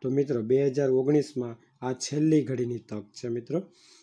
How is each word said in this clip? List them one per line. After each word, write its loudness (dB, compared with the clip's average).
તો -4
મિત્ર, 0
બે 2
હજાર 0
ઓગણીસમાં 0
આ -2
છેલ્લી 2
ઘડીની -4
તક -10
છે, -12
મિત્રો. -4